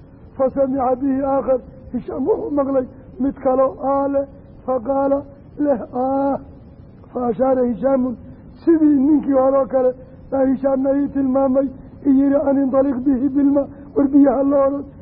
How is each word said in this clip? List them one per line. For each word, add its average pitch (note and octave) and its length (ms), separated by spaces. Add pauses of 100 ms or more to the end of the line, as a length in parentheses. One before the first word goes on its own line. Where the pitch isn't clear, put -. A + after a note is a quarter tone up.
(360)
Fa C4 140
samica C4 460
bihi C4+ 260
aakhar, C4+ 380 (320)
Hishaam C#4 340
wuxuu G#4+ 240
maqlay C4+ 360 (340)
mid C4+ 140
kaloo C4 480
aale. C#4 440 (400)
Fa B3+ 140
qaala C#4 420 (360)
leh, C#4+ 220 (140)
"Ah." C4+ 440 (760)
Fa B3 140
ashaara B3+ 360
Hishaamun, B3 540 (480)
sidii D#4 420
ninkii C#4 260
horoo C4+ 340
kale B3+ 280 (360)
baa C4+ 140
Hishaamna C4+ 520
ii C#4+ 120
tilmaamay, C4+ 600 (380)
i C#4+ 40
yidhi, C#4 240
"An C#4 220
indaliq C4+ 400
bihi C4 320
bilma, C#4 380 (300)
war C#4 120
biyaha C#4 340
la C#4 240
orod, C#4+ 180 (180)